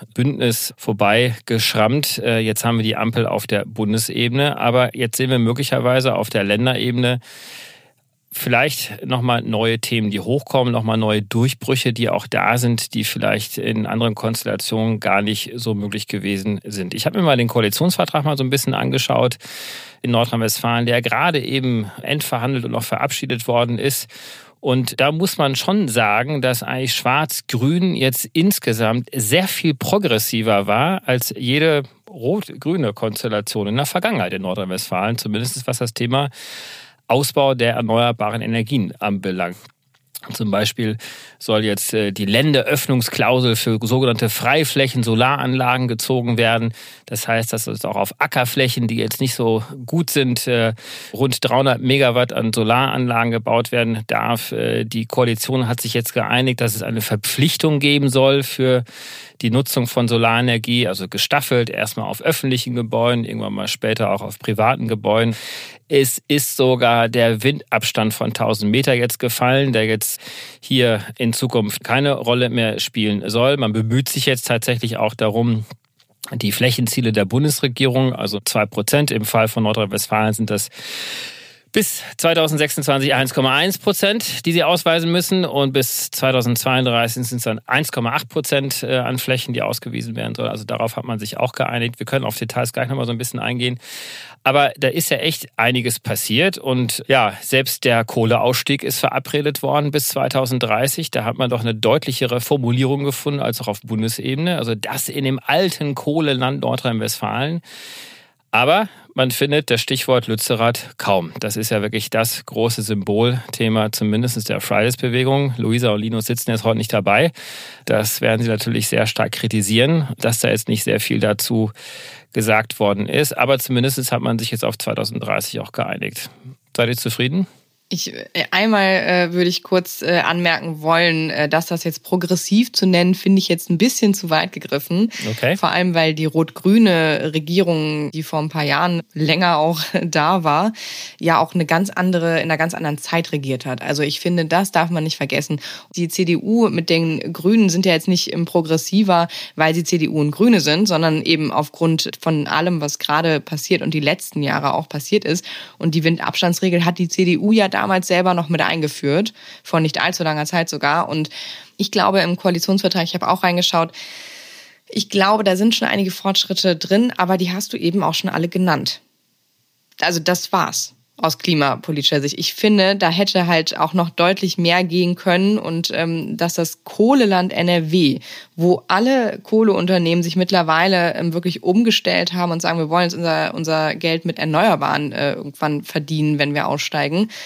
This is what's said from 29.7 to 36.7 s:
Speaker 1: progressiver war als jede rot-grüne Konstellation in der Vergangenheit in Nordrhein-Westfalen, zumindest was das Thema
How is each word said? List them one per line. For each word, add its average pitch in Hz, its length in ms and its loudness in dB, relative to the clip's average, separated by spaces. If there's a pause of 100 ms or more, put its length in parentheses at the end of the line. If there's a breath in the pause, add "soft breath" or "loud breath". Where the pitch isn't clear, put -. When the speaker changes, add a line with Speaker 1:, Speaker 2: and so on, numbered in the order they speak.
Speaker 1:
progressiver 110 960 0
war 139 400 2
als 127 280 0
jede 147 460 2 (260)
rot-grüne 147 840 -4
Konstellation 107 720 -4
in 104 100 -2
der 139 120 0
Vergangenheit 180 460 -2
in 95 100 -6
Nordrhein-Westfalen, 92 760 -2
zumindest 117 480 -4
was 127 140 -4
das 120 160 -4
Thema 131 340 -2 (760 loud breath)